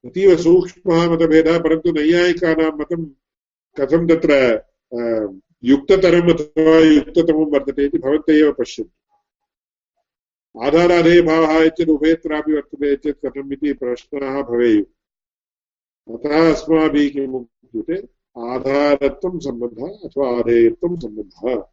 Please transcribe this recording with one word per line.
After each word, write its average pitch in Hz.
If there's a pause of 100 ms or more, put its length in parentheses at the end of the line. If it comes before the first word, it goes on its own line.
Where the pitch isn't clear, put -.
अतीव 185
सूक्ष्मः 170
मतभेदः। 160
परन्तु 160
नैयायिकानां 160
मतं 151 (720)
कथं 165
तत्र, 139 (300)
अ, 117 (360)
युक्ततरम् 170
अथवा 160
युक्ततमं 156
वर्तते 139
इति 143
भवन्तः 151
एव 151
पश्यन्तु। - (1700)
आधाराधेयभावः 165
इत्येतत् 160
उभयत्रापि 151
वर्तते 143
चेत् 143
कथम् 139
इति 139
प्रश्नाः 135
भवेयुः। -
अतः 151
अस्माभिः 147
किम् 135
उच्यते? 123 (320)
आधारत्वं 139
सम्बन्धः 127
अथवा 127
आधेयत्वं 117
सम्बन्धः। 107